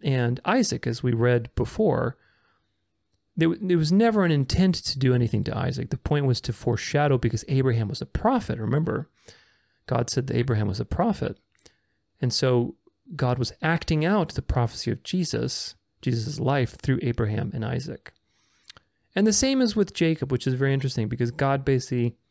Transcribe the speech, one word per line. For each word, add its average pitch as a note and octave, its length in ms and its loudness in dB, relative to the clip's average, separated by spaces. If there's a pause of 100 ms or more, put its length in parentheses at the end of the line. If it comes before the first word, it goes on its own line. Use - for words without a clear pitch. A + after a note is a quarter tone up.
and B2 420 0
Isaac, G#3+ 420 0
as A#2 160 -4
we B2 100 2
read A#2+ 420 2
before, A#2+ 640 0 (1160)
there, E3 240 2
there F3+ 200 2
was D#3 140 2
never G#3+ 340 4
an E3+ 40 4
intent D#3+ 440 4
to - 240 -6
do B2+ 160 4
anything A#2 300 2
to - 120 -4
Isaac. B2 320 -4
The - 80 -4
point C#3+ 300 -2
was B2 160 2
to - 100 -6
foreshadow C#3 640 0
because A2+ 320 -2
Abraham B2+ 400 2
was - 140 -8
a - 40 -10
prophet. A3+ 520 -2
Remember, C#3 500 -2 (800)
God A#2+ 240 0
said B2+ 160 -2
that A#2+ 100 -2
Abraham A#2 320 0
was G2+ 120 -4
a A2 40 -2
prophet. F3 540 -2 (840)
And B2+ 100 0
so B2 440 2 (420)
God B2+ 220 0
was B2 240 -4
acting D#3+ 420 0
out F3+ 300 0
the - 80 -6
prophecy - 480 -2
of - 120 -4
Jesus, - 760 -4 (260)
Jesus' A#2+ 360 -2
life C3+ 380 0
through - 240 0
Abraham G#2+ 540 -2
and A2+ 100 -6
Isaac. B2 480 -8 (1000)
And G3 120 4
the A3 60 4
same C4 300 2
is A3+ 120 0
with G3+ 200 0
Jacob, D#3+ 360 0
which B2+ 160 -2
is C3 80 0
very C3+ 200 2
interesting C3 340 -2
because A#2+ 220 -2
God C3+ 340 0
basically, B2 520 0 (140)